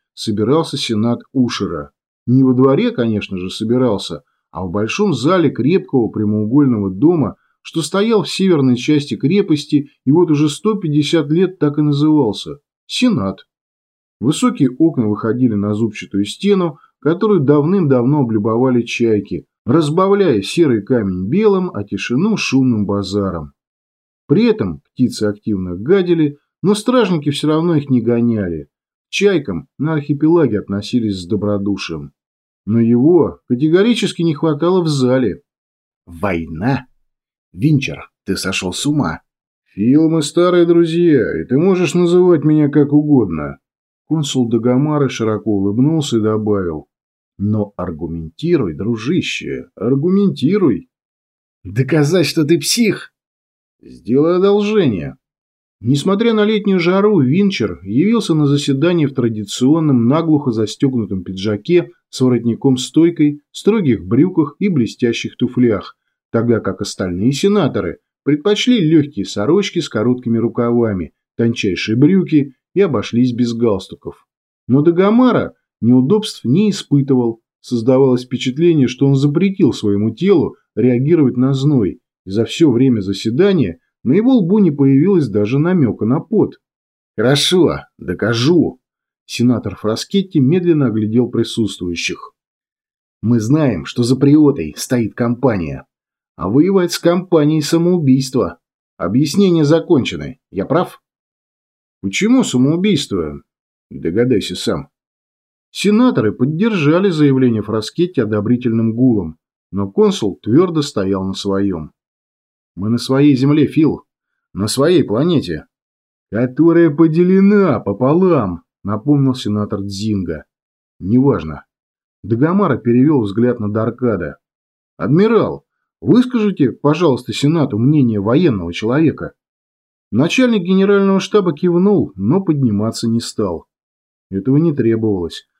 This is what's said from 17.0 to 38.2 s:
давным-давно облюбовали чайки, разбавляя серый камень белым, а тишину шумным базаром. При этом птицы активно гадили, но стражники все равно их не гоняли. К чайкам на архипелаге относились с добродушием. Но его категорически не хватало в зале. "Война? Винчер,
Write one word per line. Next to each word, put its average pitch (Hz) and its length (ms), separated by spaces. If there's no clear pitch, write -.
давным-давно 143 800
облюбовали 117 640
чайки, 104 640
разбавляя 165 760
серый 123 400
камень 98 460
белым, 185 460
а 104 100
тишину 139 540
шумным 127 480
базаром. 95 680
При 196 180
этом 104 340
птицы - 440
активно 101 520
гадили, 160 640
но 196 100
стражники 196 560
все 147 200
равно 160 260
их 139 140
не 123 120
гоняли. 107 680
К - 20
чайкам 147 580
на 156 160
архипелаге 147 640
относились 101 600
с 87 60
добродушием. 98 840
Но 117 120
его 120 640
категорически 170 760
не 165 100
хватало 165 480
в 160 80
зале. 127 520
"Война? 85 840
Винчер, 104 580